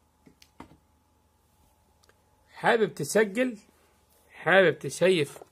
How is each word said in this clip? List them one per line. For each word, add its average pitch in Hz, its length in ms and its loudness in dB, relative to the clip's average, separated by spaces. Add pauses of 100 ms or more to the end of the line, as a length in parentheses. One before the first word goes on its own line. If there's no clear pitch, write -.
(2500)
حابب 208 440 -2
تسجل، 214 640 -2 (760)
حابب 175 480 2
تسيف 165 580 -2 (140)